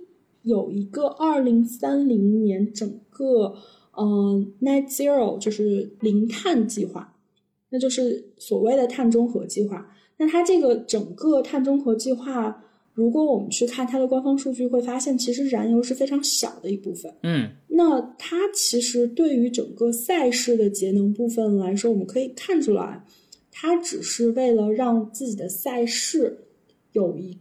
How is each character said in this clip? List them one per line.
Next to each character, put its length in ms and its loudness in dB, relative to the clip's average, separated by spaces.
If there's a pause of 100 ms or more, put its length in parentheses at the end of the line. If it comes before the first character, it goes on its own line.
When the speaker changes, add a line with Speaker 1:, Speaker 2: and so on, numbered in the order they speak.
(420)
Speaker 1:
有 280 0
一 140 -4
个 220 -2
二 360 0
零 200 6
三 460 0
零 340 4
年 300 0
整 260 -8 (120)
个， 440 0 (380)
呃， 500 2 (200)
net 280 2
zero， 480 0
就 120 -4
是 500 0
零 260 2
碳 400 0
计 200 -4
划， 300 -14 (520)
那 100 -4
就 120 0
是 480 -4
所 200 -4
谓 160 2
的 120 2
碳 240 0
中 180 4
和 180 -6
计 220 -2
划。 220 -12 (280)
那 100 2
它 140 2
这 180 4
个 160 4
整 380 -4
个 280 2
碳 220 -2
中 160 2
和 160 2
计 160 -2
划， 500 -4 (300)
如 180 2
果 140 2
我 160 2
们 100 -6
去 160 0
看 180 -4
它 140 -2
的 80 2
官 160 0
方 160 2
数 140 -4
据， 160 -2
会 120 0
发 160 -4
现 220 0
其 140 -2
实 160 -2
燃 240 0
油 100 4
是 120 -4
非 120 0
常 160 0
小 380 -4
的 100 -6
一 60 -2
部 180 -10
分。 180 -14 (120)
Speaker 2:
嗯。 260 -2 (180)
Speaker 1:
那 320 4 (180)
它 180 -6 (180)
其 260 0
实 280 0
对 260 0
于 160 2
整 240 -4
个 160 0
赛 400 0
事 260 0
的 140 4
节 220 -2
能 200 4
部 140 -2
分 300 0
来 180 0
说， 160 0
我 60 2
们 100 -2
可 140 -4
以 80 -2
看 340 -2
出 100 2
来， 320 -4 (460)
它 240 -2
只 260 -2
是 300 0
为 220 2
了 180 2
让 400 0
自 160 -10
己 80 -6
的 140 -8
赛 360 -4
事 600 -2 (480)
有 260 0
一 220 -12